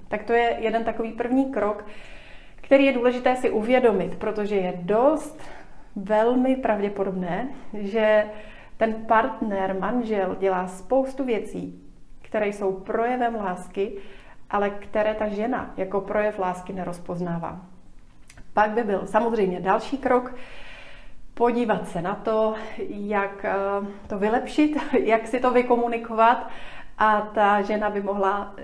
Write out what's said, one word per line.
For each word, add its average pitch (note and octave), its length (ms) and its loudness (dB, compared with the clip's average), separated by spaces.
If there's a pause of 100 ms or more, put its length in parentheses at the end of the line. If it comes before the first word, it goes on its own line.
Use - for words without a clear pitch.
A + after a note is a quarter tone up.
Tak G#3 160 -4
to A#3 100 0
je A#3 260 4
jeden A3+ 240 0
takový A3+ 280 -4
první B3+ 340 2
krok, G#3 400 -2 (680)
který C#4 300 6
je C4+ 80 6
důležité B3 420 4
si A#3+ 140 2
uvědomit, G#3+ 680 4
protože G#3 400 -2
je F3+ 260 0
dost A#3+ 600 2 (540)
velmi A#3 600 4
pravděpodobné, G3 920 -2 (240)
že G#3+ 520 2 (520)
ten A3+ 160 2
partner, G#3+ 840 0
manžel G#3 600 0
dělá F#3 280 0
spoustu C4 560 0
věcí, - 580 -4 (400)
které G#3 260 -2
jsou G3+ 240 -2
projevem A3+ 640 0
lásky, G3+ 560 -4 (580)
ale G3+ 200 2
které G#3+ 460 0
ta G#3+ 120 -2
žena G#3 500 -2
jako F#3+ 240 -2
projev G#3+ 380 0
lásky F3+ 340 -4
nerozpoznává. F3 880 -6 (920)
Pak G#3+ 180 4
by A#3 120 0
byl G3+ 220 0
samozřejmě G#3+ 540 2
další F#3 380 0
krok B3 380 2 (1000)
podívat A3+ 540 2
se E3+ 140 -6
na F#3+ 140 -2
to, A3 400 0 (340)
jak, G3+ 560 -4
eh, F#3+ 100 0 (520)
to G3+ 120 -4
vylepšit, C4 580 2 (160)
<laughs> B3 100 4
jak A3 240 2
si B3+ 120 0
to B3 120 2
vykomunikovat A#3 960 4 (480)
a G#3+ 240 4
ta G#3 400 4
žena G#3 280 0
by G3+ 120 -2
mohla G3+ 640 0